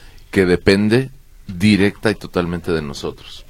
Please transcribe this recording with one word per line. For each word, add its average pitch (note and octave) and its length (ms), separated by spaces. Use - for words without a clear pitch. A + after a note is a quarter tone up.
que G2 120
depende G#2 640
directa G2 640
y G2 60
totalmente F2 560
de D#2+ 100
nosotros, - 680